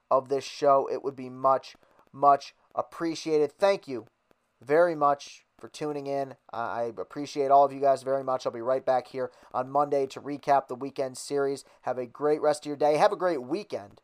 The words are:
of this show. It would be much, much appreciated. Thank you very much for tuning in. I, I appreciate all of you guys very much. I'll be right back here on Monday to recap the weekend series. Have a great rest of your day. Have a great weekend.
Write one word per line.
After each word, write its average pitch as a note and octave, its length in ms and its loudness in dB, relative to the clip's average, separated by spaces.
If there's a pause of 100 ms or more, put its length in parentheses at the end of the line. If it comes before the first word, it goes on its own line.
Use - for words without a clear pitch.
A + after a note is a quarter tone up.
(100)
of C3 200 2
this C3+ 140 -2
show. C#3 460 2
It B2+ 140 -4
would C3+ 120 -6
be B2+ 120 -12
much, C3 480 -2 (380)
much C#3 400 4 (200)
appreciated. D3+ 760 -2
Thank G3 340 0
you A#2 200 -10 (560)
very D#3+ 320 4
much C#3+ 500 0 (140)
for A#2 100 -16
tuning D3 380 -8
in. C#3 300 -4 (140)
I, A#2 120 -8
I A2+ 200 -4 (160)
appreciate C#3 520 -4
all C#3 160 8
of C3+ 80 -2
you C#3 60 -10
guys C3+ 220 2
very C3+ 220 -2
much. C3 220 -4
I'll B2+ 60 -6
be A#2 100 -10
right C3 220 -2
back B2+ 240 0
here B2+ 220 -8 (220)
on C3 160 -4
Monday C#3+ 380 0
to C3+ 120 -10
recap C#3 500 -2
the C3 60 -8
weekend C3 440 -8
series. C#3 480 -4 (160)
Have A#2+ 160 -4
a B2+ 80 -6
great D3 340 0
rest D3 240 0
of D3 40 -10
your D3 100 -6
day. D3 180 4
Have G3+ 160 4
a G3+ 40 -6
great E3 260 -2
weekend. B2 600 -8